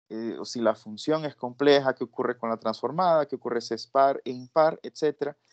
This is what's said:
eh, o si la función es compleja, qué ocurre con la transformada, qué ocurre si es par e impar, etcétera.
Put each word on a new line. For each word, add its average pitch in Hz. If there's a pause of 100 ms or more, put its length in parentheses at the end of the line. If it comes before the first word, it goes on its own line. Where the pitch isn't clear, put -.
eh, 110
o 107
si 120
la 110
función 151
es 139
compleja, 135
qué 123
ocurre 123
con 117
la 113
transformada, 147
qué 131
ocurre 117
si 117
es 113
par 139
e 131
impar, 127
etcétera. 147 (160)